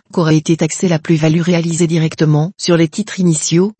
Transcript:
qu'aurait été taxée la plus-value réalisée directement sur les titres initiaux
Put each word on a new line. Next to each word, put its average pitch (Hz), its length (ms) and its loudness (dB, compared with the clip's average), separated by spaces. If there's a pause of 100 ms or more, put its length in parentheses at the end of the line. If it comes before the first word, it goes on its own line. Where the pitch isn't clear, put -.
(120)
qu'aurait 156 240 2
été 156 220 0
taxée 160 280 -2
la 170 120 0
plus-value 160 420 0
réalisée 170 460 0
directement 156 760 0
sur 170 160 0
les 165 120 2
titres - 300 -8
initiaux 175 600 0